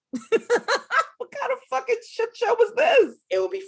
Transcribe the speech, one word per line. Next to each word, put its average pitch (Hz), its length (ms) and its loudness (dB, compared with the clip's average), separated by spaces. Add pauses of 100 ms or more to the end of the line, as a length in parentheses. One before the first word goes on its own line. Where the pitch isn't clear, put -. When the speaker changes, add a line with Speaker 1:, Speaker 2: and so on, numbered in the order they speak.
(120)
Speaker 1:
<laughs> 240 140 -10 (920)
What - 140 -14
kind 539 220 -4
of 494 60 -8 (100)
fucking 427 260 -2 (120)
shit - 280 -6
show 466 200 0
was 440 200 2
this? 539 400 4 (140)
Speaker 2:
It 190 100 0
would 185 120 -2
be 190 160 -8